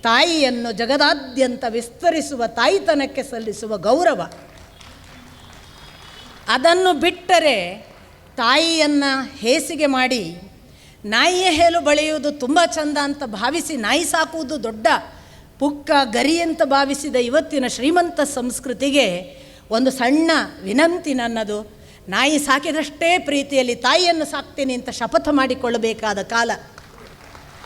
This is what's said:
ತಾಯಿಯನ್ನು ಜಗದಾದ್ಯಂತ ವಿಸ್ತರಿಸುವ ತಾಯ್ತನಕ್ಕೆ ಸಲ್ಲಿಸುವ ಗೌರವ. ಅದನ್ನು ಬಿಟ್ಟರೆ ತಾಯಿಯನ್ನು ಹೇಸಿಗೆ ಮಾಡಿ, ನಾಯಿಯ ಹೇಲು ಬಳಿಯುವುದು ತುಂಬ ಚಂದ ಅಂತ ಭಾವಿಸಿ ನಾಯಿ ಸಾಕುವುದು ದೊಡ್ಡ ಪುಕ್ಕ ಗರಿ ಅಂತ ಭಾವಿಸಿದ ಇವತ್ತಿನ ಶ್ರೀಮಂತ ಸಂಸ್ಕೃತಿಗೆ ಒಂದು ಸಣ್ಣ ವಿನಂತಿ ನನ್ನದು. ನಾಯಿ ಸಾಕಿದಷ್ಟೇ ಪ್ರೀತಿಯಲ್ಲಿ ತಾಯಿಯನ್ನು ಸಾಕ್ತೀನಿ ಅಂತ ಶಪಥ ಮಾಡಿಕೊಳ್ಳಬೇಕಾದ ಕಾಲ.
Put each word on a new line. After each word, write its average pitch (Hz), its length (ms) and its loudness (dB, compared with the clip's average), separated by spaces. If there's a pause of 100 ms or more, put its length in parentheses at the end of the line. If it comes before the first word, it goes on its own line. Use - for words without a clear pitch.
ತಾಯಿಯನ್ನು 247 680 2
ಜಗದಾದ್ಯಂತ 262 960 0
ವಿಸ್ತರಿಸುವ 240 760 -2
ತಾಯ್ತನಕ್ಕೆ 277 760 0
ಸಲ್ಲಿಸುವ 220 540 -8
ಗೌರವ. 220 540 0 (2250)
ಅದನ್ನು 330 460 4
ಬಿಟ್ಟರೆ 294 960 0 (500)
ತಾಯಿಯನ್ನು 285 1000 2
ಹೇಸಿಗೆ 294 480 0
ಮಾಡಿ, 240 680 -2 (540)
ನಾಯಿಯ 320 440 2
ಹೇಲು 339 320 4
ಬಳಿಯುವುದು 294 500 0
ತುಂಬ 285 340 0
ಚಂದ 302 320 -2
ಅಂತ 285 260 -4
ಭಾವಿಸಿ 254 540 -4
ನಾಯಿ 247 260 0
ಸಾಕುವುದು 320 600 -2
ದೊಡ್ಡ 220 240 -2 (720)
ಪುಕ್ಕ 294 320 -2 (120)
ಗರಿ 262 380 0
ಅಂತ 330 220 0
ಭಾವಿಸಿದ 277 520 0
ಇವತ್ತಿನ 262 520 0
ಶ್ರೀಮಂತ 311 540 0
ಸಂಸ್ಕೃತಿಗೆ 247 1200 -2 (300)
ಒಂದು 240 200 2
ಸಣ್ಣ 294 400 2 (320)
ವಿನಂತಿ 302 500 0
ನನ್ನದು. 220 680 -6 (280)
ನಾಯಿ 269 300 2
ಸಾಕಿದಷ್ಟೇ 302 800 0
ಪ್ರೀತಿಯಲ್ಲಿ 277 580 0
ತಾಯಿಯನ್ನು 320 500 2
ಸಾಕ್ತೀನಿ 277 480 -6
ಅಂತ 247 160 -8
ಶಪಥ 311 420 -2
ಮಾಡಿಕೊಳ್ಳಬೇಕಾದ 233 880 -2
ಕಾಲ. 233 300 -2 (1160)